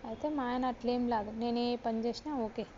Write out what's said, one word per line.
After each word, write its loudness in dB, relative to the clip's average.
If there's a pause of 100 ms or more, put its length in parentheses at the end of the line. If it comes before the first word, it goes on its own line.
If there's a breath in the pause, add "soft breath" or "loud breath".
అయితే -4
మా 0
ఆయన 0
అట్లేం 2
లేదు, 2
నేను 2
ఏ 2
పని 0
చేసినా -2
"ఓకే -2 (140)